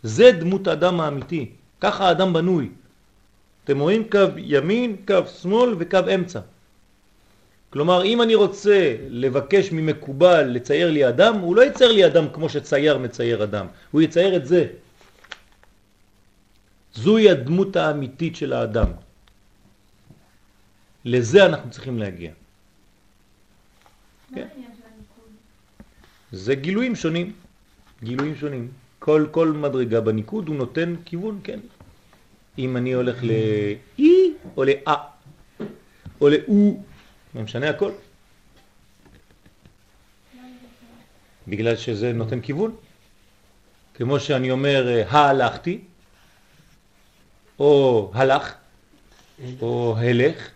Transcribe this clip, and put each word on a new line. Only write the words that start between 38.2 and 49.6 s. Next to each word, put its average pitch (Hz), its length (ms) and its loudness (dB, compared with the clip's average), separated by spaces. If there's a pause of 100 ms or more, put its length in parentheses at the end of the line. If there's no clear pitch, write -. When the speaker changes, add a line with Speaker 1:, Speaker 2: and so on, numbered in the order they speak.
Speaker 1:
בגלל 110 280 -2
שזה 113 380 -6
נותן 117 280 -6
כיוון. 196 340 -6 (1160)
כמו 131 260 -4
שאני 127 320 -2
אומר, 135 360 0
אה, 113 240 0
הלכתי, 143 720 2 (1800)
או 131 540 4
הלך, 135 400 0 (1080)